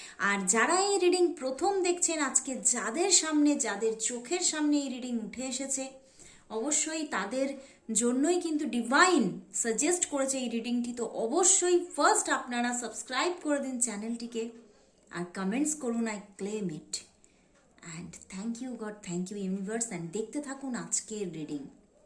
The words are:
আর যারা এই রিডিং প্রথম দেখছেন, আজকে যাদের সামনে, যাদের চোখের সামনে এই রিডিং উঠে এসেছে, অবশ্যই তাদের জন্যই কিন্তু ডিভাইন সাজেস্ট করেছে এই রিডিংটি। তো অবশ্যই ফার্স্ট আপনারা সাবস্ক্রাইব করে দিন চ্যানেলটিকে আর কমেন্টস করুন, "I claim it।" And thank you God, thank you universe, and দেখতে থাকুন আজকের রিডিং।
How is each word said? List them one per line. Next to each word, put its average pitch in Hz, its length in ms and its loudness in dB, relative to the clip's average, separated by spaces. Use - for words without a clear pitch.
আর 196 300 0
যারা 247 320 4
এই 403 200 2
রিডিং 359 340 4
প্রথম 339 500 0
দেখছেন, 349 360 0
আজকে 262 360 0
যাদের 233 560 0
সামনে, 302 440 6
যাদের 220 440 0
চোখের 247 400 -2
সামনে 302 400 2
এই 269 100 -2
রিডিং 247 280 -4
উঠে 214 260 -6
এসেছে, 269 460 -4
অবশ্যই 302 580 -2
তাদের 254 500 -2
জন্যই 269 480 2
কিন্তু 311 240 -2
ডিভাইন 233 720 4
সাজেস্ট 285 520 0
করেছে 269 320 0
এই 247 120 -2
রিডিংটি। 240 440 -2
তো 233 120 -4
অবশ্যই 349 800 4
ফার্স্ট 349 340 4
আপনারা 240 480 0
সাবস্ক্রাইব 269 560 -2
করে 285 160 2
দিন 254 200 -4
চ্যানেলটিকে 226 720 -4
আর 175 140 -4
কমেন্টস 226 400 0
করুন, 233 320 -2
"I 208 120 -4
claim 208 280 -4
it।" 156 320 -8
And - 400 -14
thank 233 260 -4
you 233 180 -8
God, 208 120 -6
thank 180 220 -2
you 196 260 -2
universe, 214 340 -4
and 170 220 -6
দেখতে 226 280 -4
থাকুন 269 340 -6
আজকের 208 580 -4
রিডিং। 147 340 -8